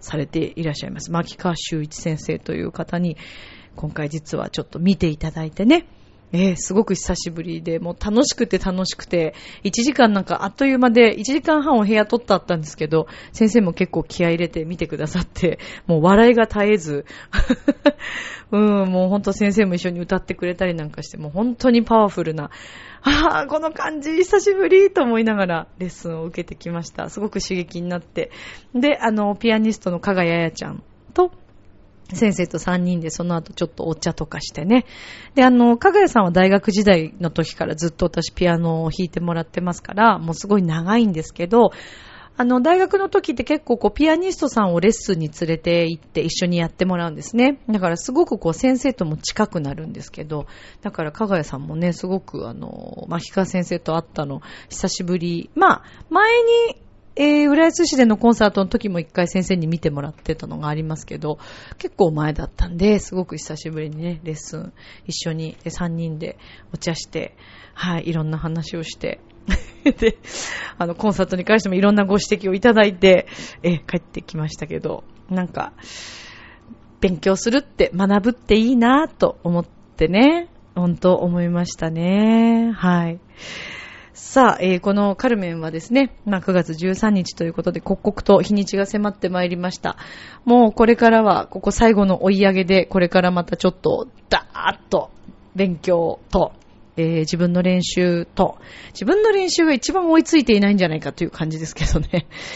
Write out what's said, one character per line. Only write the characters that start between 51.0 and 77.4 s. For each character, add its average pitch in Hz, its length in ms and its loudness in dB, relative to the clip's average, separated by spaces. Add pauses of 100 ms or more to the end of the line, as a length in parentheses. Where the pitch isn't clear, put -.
ら 151 80 -8
加 220 140 -4
賀 190 100 0
谷 151 80 -2
さ 170 140 -10
ん - 40 -10
も 156 140 -10
ね、 170 160 -2
す 180 140 -8
ご 190 140 -4
く - 280 -12
あ 117 60 -12
の、 - 540 -14
牧 170 220 -8
川 190 160 -2
先 180 180 -4
生 175 140 -6
と 160 180 -4
会 165 60 -4
っ - 100 -20
た 151 120 -6
の、 143 160 -10 (300)
久 - 180 -4
し - 160 -6
ぶ 175 140 -2
り。 170 360 -6
ま 349 280 2
あ、 - 0 - (260)
前 403 220 2 (120)
に、 466 400 2 (320)
え 294 320 4
ー、 277 40 4
浦 320 160 6
安 330 200 2
市 294 100 -2
で 254 100 6
の 214 100 4
コ 233 140 4
ン 226 40 4
サ 220 120 2
ー 196 40 4
ト 196 120 0
の 190 60 -2
時 214 200 -4
も 175 100 -4
一 165 60 -6
回 175 240 -2
先 185 160 -2
生 190 120 0
に 160 100 -2
見 165 120 -2
て 156 120 -2
も 143 100 -8
ら 143 100 -8
っ - 40 -18
て - 200 -6
た 156 120 -10
の 160 120 -12
が 151 100 -6
あ 151 60 -4
り 156 80 -6
ま 156 140 -6
す - 80 -16
け - 140 -12
ど、 151 200 -6 (380)
結 - 200 -12
構 175 160 4
前 151 200 -2
だ 170 120 -6
っ - 100 -10
た - 140 -2
ん 175 100 -10
で、 202 220 2
す - 140 -14
ご 185 120 -4
く 165 100 -12
久 156 200 -12
し 160 140 -12
ぶ 156 120 -8
り 151 80 -8
に 151 80 -12
ね、 170 260 -8
レ 160 80 -10
ッ - 20 -8
ス - 240 -14
ン - 140 -14 (340)
一 - 220 -8
緒 165 40 -4
に、 160 300 -8
で、 165 80 -10
三 170 260 -6
人 165 220 -6
で - 200 -12 (340)
お 160 60 -12
茶 165 160 -6
し - 120 -12
て、 - 300 -10 (380)
は 175 240 -4
い、 - 100 -6
い 165 40 -4
ろ 160 120 -2
ん 156 60 -4
な 156 80 -4
話 160 400 -6
を 160 40 -8
し - 140 -14
て、 - 240 -8 (320)
<laughs> - 320 -4
で、 226 320 2 (640)
あ 175 80 -2
の、 170 80 -6
コ 214 140 -2
ン 185 60 2
サ 190 100 0
ー - 20 0
ト 185 100 -4
に 180 80 -6
関 220 160 4
し - 40 -12
て 196 40 -2
も 185 60 -2
い 190 80 2
ろ 208 100 6
ん - 20 4
な 208 100 4
ご 190 100 0
指 202 100 2
摘 202 240 -2
を 185 60 0
い 196 60 -4
た 240 120 8
だ 214 100 6
い 202 120 4
て、 185 320 6 (360)
え、 170 160 0
帰 - 200 -6
っ - 20 -2
て - 220 -14
き - 160 -12
ま 156 100 -4
し - 80 -10
た 151 100 -10
け 156 140 -8
ど、 - 240 -8 (240)
な 185 160 -2
ん 170 40 -8
か、 - 260 -8 (1300)
勉 185 180 0
強 190 180 2
す 233 140 -2